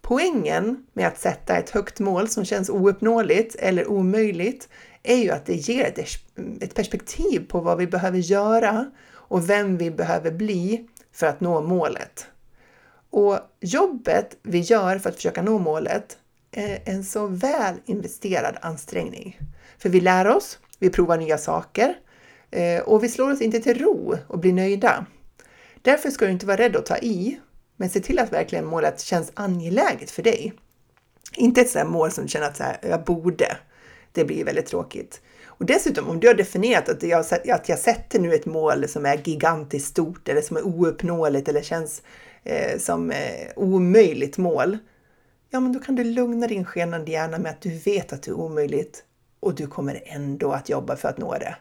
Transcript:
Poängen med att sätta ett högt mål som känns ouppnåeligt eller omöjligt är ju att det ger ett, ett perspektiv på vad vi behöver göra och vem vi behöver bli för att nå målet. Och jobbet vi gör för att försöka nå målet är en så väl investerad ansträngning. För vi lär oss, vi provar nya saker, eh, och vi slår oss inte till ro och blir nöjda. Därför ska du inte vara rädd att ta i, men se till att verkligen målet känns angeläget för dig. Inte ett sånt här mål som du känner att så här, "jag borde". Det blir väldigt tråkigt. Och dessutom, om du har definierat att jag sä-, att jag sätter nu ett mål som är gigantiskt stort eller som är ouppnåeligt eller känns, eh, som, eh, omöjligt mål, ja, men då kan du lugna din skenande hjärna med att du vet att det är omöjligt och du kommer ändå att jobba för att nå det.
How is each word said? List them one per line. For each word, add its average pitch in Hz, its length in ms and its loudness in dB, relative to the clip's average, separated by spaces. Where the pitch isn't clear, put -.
Poängen 240 880 0
med 185 140 0
att 165 120 -2
sätta - 380 -2
ett 175 140 -2
högt - 300 -4
mål 196 280 0
som 208 160 -4
känns 196 260 -4
ouppnåeligt 202 840 2
eller 185 340 0
omöjligt 202 800 0
är 247 140 4
ju 214 140 2
att - 160 -2
det 175 80 -2
ger 226 300 0
ett, - 140 -2
ett 190 140 -8
perspektiv - 760 -2
på 175 120 -2
vad 170 180 0
vi 180 80 0
behöver 180 320 0
göra 214 720 2
och 180 380 -2
vem 202 260 2
vi 170 140 -2
behöver 165 400 -2
bli 202 580 -2
för - 140 -2
att 143 140 -2
nå 175 200 2
målet. 165 680 -4
Och 202 280 4
jobbet 220 840 0
vi 175 160 0
gör 190 400 2
för 190 100 -4
att 175 80 -6
försöka 170 260 -2
nå 214 160 2
målet 165 600 -2
är 202 320 -6
en 196 200 -4
så 208 220 -4
väl 202 480 -2
investerad 190 800 -4
ansträngning. 170 800 -10
För 196 100 -2
vi 180 120 6
lär 185 280 4
oss, 381 300 0
vi 185 120 4
provar 170 280 4
nya 156 200 0
saker, 196 580 0
eh, 175 320 0
och 214 220 4
vi 240 40 0
slår 262 240 0
oss 277 80 -2
inte 226 200 0
till 240 180 2
ro 294 380 0
och - 120 -8
blir 185 140 4
nöjda. 190 540 2
Därför 285 280 4
ska 277 140 0
du 190 80 2
inte 185 140 -2
vara 196 100 2
rädd 226 200 4
att - 100 0
ta - 100 -2
i, 226 440 -2
men 185 140 -4
se 190 100 0
till - 180 -2
att 226 140 0
verkligen 160 320 -2
målet 156 360 -2
känns 170 340 -2
angeläget 196 760 -2
för 165 120 -8
dig. 226 300 0
Inte 247 260 6
ett 240 100 6
sånt 147 140 0
här 165 80 -4
mål 160 180 2
som 143 140 -8
du 143 40 -8
känner 151 180 -2
att 143 100 -6
så - 60 -6
här, 139 200 -4
"jag 165 220 -2
borde". 170 520 0
Det 160 120 2
blir 156 200 -4
väldigt 151 220 -2
tråkigt. - 540 -8
Och - 220 -8
dessutom, - 420 0
om 165 120 -4
du 226 60 6
har 240 80 10
definierat 190 540 2
att 151 140 -2
jag 170 220 2
sä-, 175 280 0
att 170 160 0
jag 165 100 0
sätter - 400 0
nu 170 160 4
ett 156 120 0
mål 151 420 0
som 147 180 -4
är 147 180 2
gigantiskt 151 640 -2
stort 170 400 -2
eller 147 120 2
som 160 160 -6
är 156 100 -2
ouppnåeligt 165 840 0
eller 147 140 0
känns, 160 400 -6
eh, - 340 -2
som, - 320 -2
eh, 139 460 -6
omöjligt 185 840 4
mål, 175 400 0
ja, 262 100 -2
men 254 120 0
då 269 80 -4
kan 269 160 -2
du 247 80 0
lugna 233 420 0
din 196 180 -2
skenande 170 460 -4
hjärna 160 280 -4
med 170 120 -4
att - 120 -14
du 165 160 -6
vet - 340 0
att - 100 -12
det - 80 -12
är - 40 -4
omöjligt 151 720 -4
och 175 140 -2
du 147 120 -6
kommer 139 400 -8
ändå 139 460 -4
att 135 160 -6
jobba - 280 -4
för - 120 -4
att 127 100 -6
nå - 140 -6
det. - 280 -8